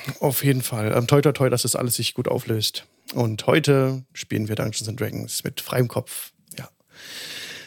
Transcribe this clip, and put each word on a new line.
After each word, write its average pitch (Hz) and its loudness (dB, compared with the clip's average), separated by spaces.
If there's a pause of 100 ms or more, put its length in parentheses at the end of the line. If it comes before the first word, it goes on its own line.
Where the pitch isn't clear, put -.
(180)
Auf 147 0
jeden 131 4
Fall. 107 -2
Ähm, 120 2
toi, 143 6
toi, 147 6
toi, 131 2
dass 120 2
das - 0
alles 120 0
sich - -2
gut - -2
auflöst. - -2 (280)
Und 113 -2
heute 135 4
spielen - -4
wir 107 -4
Dungeons 110 -2
and 104 -4
Dragons 110 -4
mit - -6
freiem 127 2
Kopf. - -8 (260)
Ja. - -12 (1000)